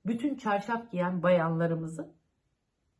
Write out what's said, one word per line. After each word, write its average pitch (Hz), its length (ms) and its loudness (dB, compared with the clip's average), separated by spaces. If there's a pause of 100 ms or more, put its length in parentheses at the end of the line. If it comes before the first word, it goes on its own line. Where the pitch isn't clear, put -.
bütün 233 300 -2
çarşaf 220 560 -2
giyen 180 320 0
bayanlarımızı 165 920 2 (840)